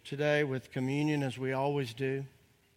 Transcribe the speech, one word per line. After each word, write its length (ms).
today 400
with 300
communion 500
as 140
we 160
always 400
do. 320